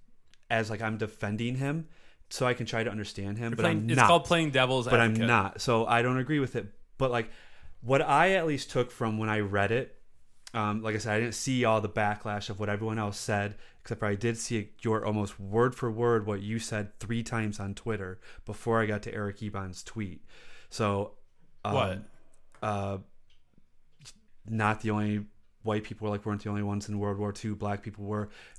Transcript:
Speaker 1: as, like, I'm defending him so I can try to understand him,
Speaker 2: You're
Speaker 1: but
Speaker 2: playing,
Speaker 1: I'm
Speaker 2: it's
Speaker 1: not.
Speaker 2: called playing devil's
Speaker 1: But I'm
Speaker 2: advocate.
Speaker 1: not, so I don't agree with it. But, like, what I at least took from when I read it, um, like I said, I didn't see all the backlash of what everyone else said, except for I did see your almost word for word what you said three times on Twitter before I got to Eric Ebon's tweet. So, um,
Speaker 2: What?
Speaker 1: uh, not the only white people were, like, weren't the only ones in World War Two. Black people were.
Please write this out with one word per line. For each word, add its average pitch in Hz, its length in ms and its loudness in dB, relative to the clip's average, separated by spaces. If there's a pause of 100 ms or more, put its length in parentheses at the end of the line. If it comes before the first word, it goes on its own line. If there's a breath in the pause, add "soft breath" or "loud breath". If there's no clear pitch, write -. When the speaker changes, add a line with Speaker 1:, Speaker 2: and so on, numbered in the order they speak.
(500)
Speaker 1:
as, 113 200 2
like, 107 120 -6
I'm 110 160 -2
defending 110 580 -4
him 143 320 -2 (420 soft breath)
so - 160 0
I 123 80 2
can 120 100 -4
try 113 200 -2
to 113 80 -2
understand 101 460 -6
him, 117 120 -4
Speaker 2:
You're 117 60 -4
Speaker 1:
but 127 80 0
Speaker 2:
playing, 170 140 4
Speaker 1:
I'm 110 120 0
Speaker 2:
it's 123 60 2
Speaker 1:
not. 123 100 10
Speaker 2:
called 170 180 8
playing 165 280 2
devil's 131 340 4
Speaker 1:
But 117 140 6
I'm 117 100 6
Speaker 2:
advocate. 113 160 2
Speaker 1:
not, 107 340 4
so 113 240 4
I 117 180 4
don't 127 160 2
agree 147 200 0
with 131 160 -2
it. 104 120 -4 (300)
But, 131 140 2
like, 117 180 0 (520 soft breath)
what 131 220 4
I 151 320 6
at 170 120 2
least 143 240 -2
took 120 220 0
from 110 260 0
when 110 100 0
I 107 120 2
read 101 320 2
it, 127 220 0 (600)
um, 107 260 0
like 110 140 -2
I 107 40 0
said, 107 160 0
I 107 60 4
didn't 117 140 0
see 127 320 0
all 110 160 4
the 107 60 -2
backlash 104 600 -2
of 98 120 -8
what 104 100 -2
everyone 110 280 -2
else 104 200 -4
said, 104 380 -2 (260 soft breath)
except - 160 -6
for 107 80 0
I 104 80 2
did 113 240 0
see 110 320 -4 (100)
your 110 240 2
almost 104 340 -2
word 113 360 4
for 120 160 -2
word 113 340 2
what 104 160 -2
you 107 180 -2
said 104 400 -4
three 117 240 -2
times 110 380 -2
on 98 140 -6
Twitter 98 460 -6 (260 soft breath)
before 113 340 0
I 110 60 2
got 104 160 -2
to - 100 -10
Eric 101 260 -4
Ebon's 98 440 -8
tweet. 95 420 -8 (460 soft breath)
So, 101 440 0 (500)
um, 104 100 0
Speaker 2:
What? 101 280 0 (600)
Speaker 1:
uh, 101 360 -2 (1500)
not 107 320 2
the 110 120 0
only 104 340 0 (360)
white 107 220 0
people 107 220 -8
were, 104 60 0
like, 101 120 -4
weren't 104 180 -2
the 110 60 -6
only 104 140 -2
ones 101 260 -2
in 104 100 -4
World 101 200 -2
War 104 140 -2
Two. 107 220 -6
Black 101 280 -4
people 101 240 -10
were. 104 240 -4 (280 loud breath)